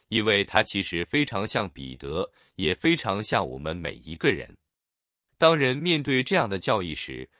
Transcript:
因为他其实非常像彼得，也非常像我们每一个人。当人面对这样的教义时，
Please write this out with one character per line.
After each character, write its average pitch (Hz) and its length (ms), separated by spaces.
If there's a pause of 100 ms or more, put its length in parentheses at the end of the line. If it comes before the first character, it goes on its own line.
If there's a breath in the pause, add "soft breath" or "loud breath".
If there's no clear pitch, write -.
因 110 160
为 101 200
他 110 180
其 98 200
实 87 240
非 147 180
常 107 240
像 104 220
彼 65 260
得， 76 340 (240 soft breath)
也 92 200
非 165 220
常 104 260
像 101 240
我 65 120
们 78 180
每 80 180
一 67 200
个 135 160
人。 71 260 (800)
当 160 200
人 131 200
面 165 260
对 131 200
这 196 140
样 131 120
的 98 100
教 107 240
义 80 120
时， 64 340 (120)